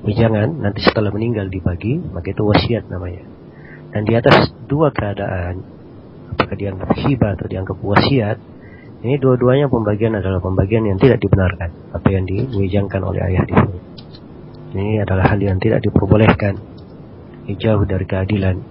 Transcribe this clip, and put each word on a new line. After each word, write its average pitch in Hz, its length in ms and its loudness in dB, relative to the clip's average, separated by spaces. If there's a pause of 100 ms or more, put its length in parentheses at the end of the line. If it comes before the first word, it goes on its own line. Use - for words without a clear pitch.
wejangan, 110 580 0
nanti 101 240 -4
setelah 107 240 2
meninggal 107 400 -2
dibagi, 92 480 -4
maka 92 320 -8
itu 98 160 -4
wasiat 104 460 0
namanya. 90 340 -10 (640)
Dan 107 160 -4
di 107 80 2
atas - 380 4 (180)
dua 147 220 2
keadaan, 95 760 -4 (680)
apakah - 240 -2
dianggap 95 340 -4
hibah 117 400 0
atau - 160 -8
dianggap 95 320 -6
wasiat, 104 560 2 (640)
ini 127 160 0
dua-duanya 131 480 4
pembagian 110 480 0
adalah 95 280 -2
pembagian 95 440 0
yang 98 160 0
tidak 120 200 6
dibenarkan, 92 520 0 (200)
apa - 160 -2
yang 95 200 2
diwejangkan 98 720 -2
oleh 95 220 -4
ayah 92 260 0
di - 60 -4
sini. - 240 2 (960)
Ini 101 320 0
adalah 95 240 2
hal 104 80 2
yang 98 180 2
tidak 110 300 2
diperbolehkan, 101 720 4 (880)
jauh 101 400 2
dari 95 180 -2
keadilan. 95 540 0 (120)